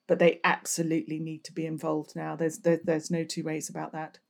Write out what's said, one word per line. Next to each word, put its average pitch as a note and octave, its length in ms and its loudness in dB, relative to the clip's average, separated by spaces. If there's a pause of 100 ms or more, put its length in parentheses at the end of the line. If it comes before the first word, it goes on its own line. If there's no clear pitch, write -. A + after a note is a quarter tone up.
but F3+ 120 4
they F3 240 6
absolutely D#3+ 760 0
need D#3+ 260 -8
to - 80 -18
be D#3+ 120 -4
involved D#3 500 -4
now. D#3 200 -6
There's, D#3+ 240 0
there, E3 240 4
there's D#3 280 0
no E3 120 0
two D#3+ 200 -6
ways D#3 260 -4
about D#3 240 -8
that. D#3 260 -10 (100)